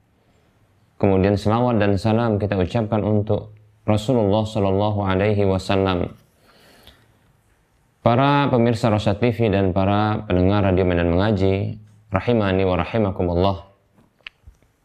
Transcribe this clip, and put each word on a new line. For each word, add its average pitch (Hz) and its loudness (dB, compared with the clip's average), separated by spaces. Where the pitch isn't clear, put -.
Kemudian 98 2
selawat 117 0
dan 101 2
salam 110 0
kita 101 -2
ucapkan 104 -2
untuk 104 -2
Rasulullah 107 2
sallallahu 104 -2
alaihi 101 0
wasallam. 95 -2
Para 139 2
pemirsa 120 2
Rosyad 104 0
T 120 0
V 113 0
dan 95 0
para 104 0
pendengar 92 2
Radio 92 2
Medan 87 2
Mengaji, 98 0
rahimani 98 0
wa 90 0
rahimakumullah. 92 -2